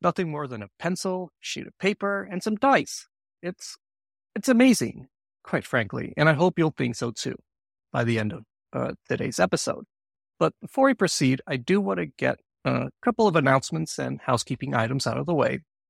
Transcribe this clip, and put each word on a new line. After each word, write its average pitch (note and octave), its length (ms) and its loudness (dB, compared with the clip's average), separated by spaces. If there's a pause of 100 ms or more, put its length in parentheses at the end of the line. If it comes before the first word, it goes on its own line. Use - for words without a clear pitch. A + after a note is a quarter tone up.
nothing E3+ 300 0
more D3 160 -6
than A2 160 -10
a G2 40 -14 (120)
pencil, F#3 580 -4
sheet - 300 -10
of - 100 -20
paper, G3+ 500 -2
and F3+ 140 -8
some G#3+ 140 -2
dice. B3+ 500 2 (340)
It's, - 360 -12 (580)
it's G#3 140 -6
amazing, A#3 580 4 (380)
quite - 200 -2
frankly, - 520 -4
and D3+ 120 4
I D#3+ 40 8
hope E3+ 260 2
you'll D#3 180 2
think A#2+ 200 -2
so A#2+ 160 -4
too - 240 -8 (560)
by B2 100 0
the A2+ 160 2
end G#2 140 -2
of, A2 100 -12 (300)
uh, B2 220 -4 (140)
today's - 300 -4
episode. - 460 0 (560)
But E3 200 0
before C4+ 260 0
we C4+ 80 4
proceed, C3+ 520 2
I D3+ 80 -4
do F3+ 260 0
want F#3+ 200 -2
to E3 60 -4
get C3 340 -2 (240)
a B2+ 240 -2 (120)
couple A3+ 280 4
of E3 80 4
announcements C3+ 600 2
and C3+ 240 -6
housekeeping C3+ 540 -2
items B2 320 0
out A#2+ 120 -2
of C#3+ 80 -6
the E3+ 80 -2
way. B2+ 260 2 (300)